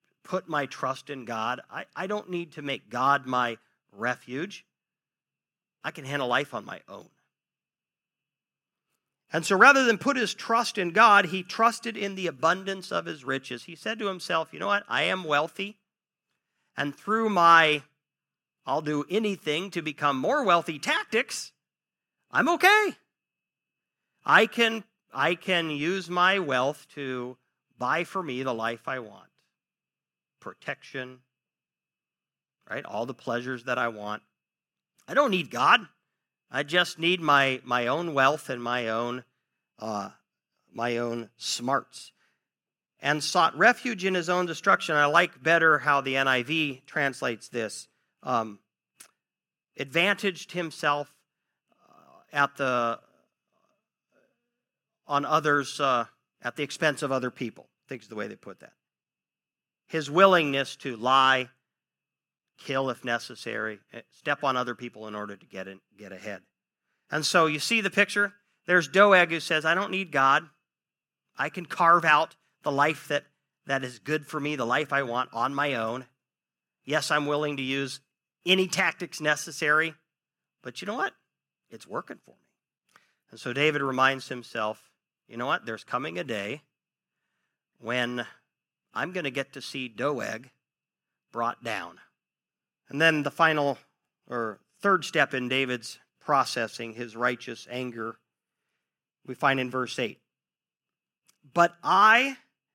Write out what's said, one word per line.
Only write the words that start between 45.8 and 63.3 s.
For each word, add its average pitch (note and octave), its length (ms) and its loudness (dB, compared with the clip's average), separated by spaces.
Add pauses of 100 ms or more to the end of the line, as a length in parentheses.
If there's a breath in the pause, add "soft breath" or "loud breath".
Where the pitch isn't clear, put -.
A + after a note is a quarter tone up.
the C3+ 160 -2
N C3+ 120 2
I B2+ 160 2
V D3 420 -4
translates C3 640 -4
this. A2 400 -8 (340)
Um, A2 380 -2 (1160)
advantaged E3+ 760 -2
himself, D3+ 600 -4 (600)
uh, - 480 -20 (120)
at C#3+ 240 0
the, A#2+ 440 0 (2000)
on C#3+ 160 0
others, D3 560 0
uh, B2+ 260 2 (360)
at A#2+ 120 -6
the D3+ 80 -6
expense D3 400 0
of C#3 80 -4
other B2+ 200 0
people, - 380 -10 (160)
I - 40 -20
think B2 140 -14
is G#2 60 -20
the A2 60 -16
way G#2+ 140 -8
they G#2 80 -14
put - 240 -20
that. - 140 -20 (1120)
His D#3 200 -6
willingness D3+ 680 4
to B2+ 200 -8
lie, B2+ 540 4 (1080)
kill C3+ 320 -2
if A#2+ 140 -10
necessary, A2 760 -6 (120)